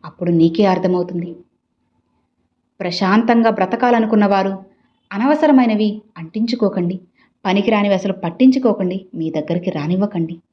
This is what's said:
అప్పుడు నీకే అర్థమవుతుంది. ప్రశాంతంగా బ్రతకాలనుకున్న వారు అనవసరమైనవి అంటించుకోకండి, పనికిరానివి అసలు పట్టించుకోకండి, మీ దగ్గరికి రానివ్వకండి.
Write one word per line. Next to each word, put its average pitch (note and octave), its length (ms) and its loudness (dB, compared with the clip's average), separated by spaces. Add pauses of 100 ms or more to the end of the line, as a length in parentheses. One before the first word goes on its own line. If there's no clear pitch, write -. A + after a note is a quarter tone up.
అప్పుడు E3+ 280 -4
నీకే E3 340 4
అర్థమవుతుంది. F3+ 640 -2 (1500)
ప్రశాంతంగా A3 720 2
బ్రతకాలనుకున్న A3 760 2
వారు G3 260 0 (580)
అనవసరమైనవి B3 760 2 (280)
అంటించుకోకండి, F#3+ 800 -4 (500)
పనికిరానివి G3+ 500 0
అసలు F#3+ 200 -4
పట్టించుకోకండి, G3+ 840 0 (160)
మీ D#3+ 160 -6
దగ్గరికి F3 420 -4
రానివ్వకండి. F3 640 -4 (160)